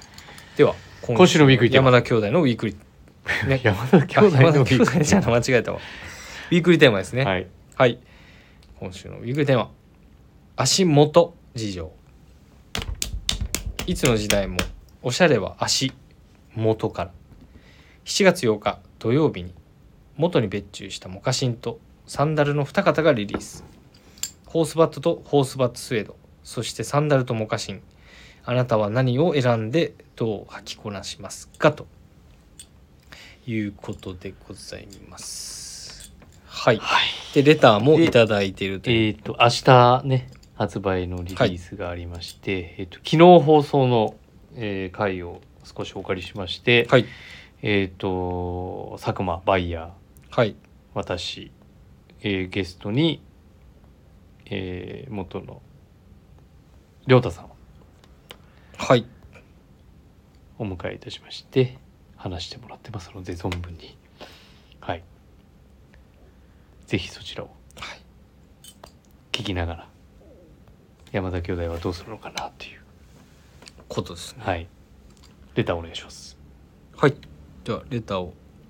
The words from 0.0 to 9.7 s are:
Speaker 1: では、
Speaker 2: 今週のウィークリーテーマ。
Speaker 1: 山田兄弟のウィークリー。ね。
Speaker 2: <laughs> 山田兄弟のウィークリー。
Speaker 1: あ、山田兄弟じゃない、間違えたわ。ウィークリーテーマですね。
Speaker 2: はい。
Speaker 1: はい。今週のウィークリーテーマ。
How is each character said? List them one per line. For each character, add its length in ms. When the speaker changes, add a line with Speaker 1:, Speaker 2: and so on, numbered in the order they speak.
Speaker 1:
で 60
は、 100
Speaker 2:
今 240
週 100
の 80
ウ 40
ィ 60
ー 20
ク 80
リ 40
ー 40
テ 60
ー 20
マ。 100
Speaker 1:
山 100
田 60
兄 80
弟 160
の 100
ウ 40
ィ 80
ー 40
ク 80
リ 100
ー。 40
ね。 140
Speaker 2:
<laughs> 40
山 220
田 180
兄 220
弟 140
の 80
ウ 20
ィ 120
ー 0
ク 60
リ 80
ー。 40
Speaker 1:
あ、 40
山 0
田 60
兄 60
弟 60
じ 120
ゃ 60
な 60
い、 40
間 60
違 40
え 40
た 100
わ。 60
ウ 60
ィ 40
ー 40
ク 80
リ 60
ー 20
テ 100
ー 20
マ 60
で 60
す 100
ね。 100
Speaker 2:
は 140
い。 100
Speaker 1:
は 100
い。 140
今 120
週 180
の 80
ウ 40
ィ 40
ー 80
ク 40
リ 60
ー 20
テ 80
ー 40
マ。 140